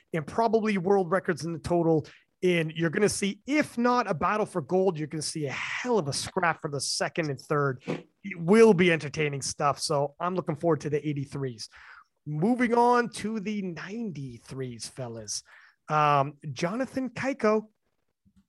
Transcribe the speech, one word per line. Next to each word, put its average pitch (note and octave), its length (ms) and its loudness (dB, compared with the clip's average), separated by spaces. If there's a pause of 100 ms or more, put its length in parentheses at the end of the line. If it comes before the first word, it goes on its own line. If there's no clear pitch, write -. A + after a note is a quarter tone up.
(120)
and D#3 140 -4
probably A3 500 2
world F#3+ 340 2
records F3+ 340 -2
in E3+ 80 -6
the D#3+ 80 -8
total. E3 440 2 (380)
And E3+ 320 2
you're E3 160 0
gonna G3+ 180 4
see, F#3+ 380 -2
if C#4+ 320 0
not A#3+ 320 2
a G3+ 40 0
battle F#3+ 320 0
for - 140 -4
gold, F3+ 380 0
you're D3+ 80 -4
gonna D#3 160 -8
see D3+ 240 -4
a C3 60 -6
hell - 460 -2
of D3+ 100 0
a C3+ 40 -4
scrap E3 480 -2
for D#3+ 80 -8
the C#3+ 120 -6
second D#3+ 500 -2
and C3 100 -6
third. C#3+ 460 0
It F3+ 540 -10
will G#3+ 340 8
be F3 160 6
entertaining D3 520 -2
stuff. C#3+ 360 0
So C#3+ 400 -2
I'm F3 160 -2
looking E3+ 220 -2
forward D#3+ 240 0
to D3+ 100 -6
the D3 160 -2
eighty-threes. C3+ 600 -6 (580)
Moving A3+ 480 2
on A#3+ 360 4
to A3 280 -6
the G#3 240 -4
ninety-threes, C#3+ 1300 -10
fellas. A2+ 560 -10 (440)
Um, D3 460 4 (180)
Jonathan A#3+ 580 -4
Kaiko A3 560 0 (840)